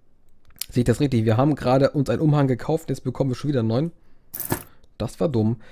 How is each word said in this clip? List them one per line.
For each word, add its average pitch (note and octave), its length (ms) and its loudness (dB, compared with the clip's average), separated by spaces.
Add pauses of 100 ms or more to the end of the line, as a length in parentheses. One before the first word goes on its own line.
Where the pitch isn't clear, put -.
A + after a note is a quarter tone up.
(680)
Sehe B2 120 -2
ich A#2 40 0
das A#2 140 2
richtig? C3 260 0
Wir A2 120 2
haben C#3 180 4
gerade C3+ 360 2
uns C#3+ 180 -2
einen A#2+ 120 0
Umhang D3 260 4
gekauft. C#3 420 -2
Jetzt C#3 140 -6
bekommen C3 260 -2
wir A#2+ 60 -2
schon C#3+ 140 -6
wieder C3+ 100 0
einen A2 100 0
neuen. C#3 220 -2 (1040)
Das - 220 -6
war F3+ 100 2
dumm. A2+ 280 0 (140)